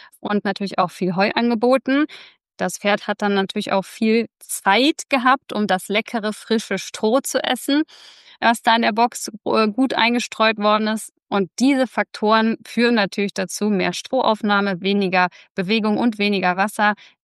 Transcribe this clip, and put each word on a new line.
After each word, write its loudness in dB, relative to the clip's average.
und -4
natürlich -4
auch 0
viel -4
Heu 2
angeboten. 2
Das -4
Pferd -2
hat -4
dann 0
natürlich -2
auch 0
viel 0
Zeit 0
gehabt, 2
um 0
das -2
leckere, -4
frische -2
Stroh 0
zu -4
essen, 0
was 2
da 4
in 2
der 2
Box, -2
äh, 2
gut 0
eingestreut 0
worden 2
ist. -6
Und 0
diese 4
Faktoren 0
führen 2
natürlich -2
dazu, -4
mehr 0
Strohaufnahme, 0
weniger 2
Bewegung 0
und 0
weniger 0
Wasser. 0